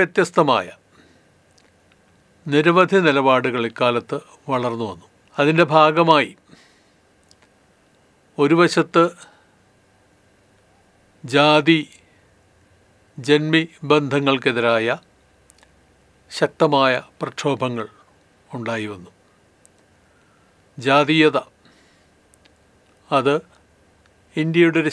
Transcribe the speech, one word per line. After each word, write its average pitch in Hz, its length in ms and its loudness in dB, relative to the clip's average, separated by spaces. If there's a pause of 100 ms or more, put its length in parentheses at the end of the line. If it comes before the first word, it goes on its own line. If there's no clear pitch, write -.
വ്യത്യസ്തമായ 151 680 0 (1800)
നിരവധി 170 520 2 (100)
നിലപാടുകൾ 131 540 0 (100)
ഇക്കാലത്ത് 120 480 -4 (320)
വളർന്നു 120 400 -6
വന്നു. 85 140 -20 (300)
അതിൻ്റെ 160 280 2 (100)
ഭാഗമായി 156 580 2 (2000)
ഒരു 147 220 2
വശത്ത് 170 440 2 (2250)
ജാതി, 151 560 2 (1400)
ജന്മി 151 420 0 (300)
ബന്ധങ്ങൾക്കെതിരായ 131 960 0 (1400)
ശക്തമായ 143 640 0 (260)
പ്രക്ഷോഭങ്ങൾ 127 640 -6 (640)
ഉണ്ടായി 113 420 -8
വന്നു. 90 180 -18 (1700)
ജാതീയത 143 600 2 (1700)
അത് 139 240 0 (1000)
ഇന്ത്യയുടെ 165 460 0
ഒരു 151 100 -4